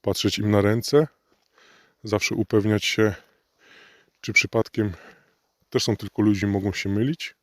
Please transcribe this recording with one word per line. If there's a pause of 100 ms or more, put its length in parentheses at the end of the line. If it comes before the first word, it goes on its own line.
Patrzeć
im
na
ręce? (960)
Zawsze
upewniać
się, (1040)
czy
przypadkiem (800)
też
są
tylko
ludźmi,
mogą
się
mylić?